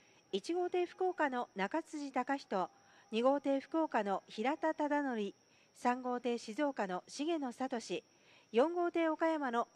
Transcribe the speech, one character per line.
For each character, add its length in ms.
一 240
号 160
艇 160
福 180
岡 240
の 260
中 280
辻 280
貴 260
人、 320
二 100
号 180
艇 200
福 180
岡 260
の 240
平 300
田 160
忠 300
則、 320
三 260
号 180
艇 200
静 240
岡 240
の 180
重 320
野 140
聡、 520
四 220
号 160
艇 200
岡 180
山 240
の 240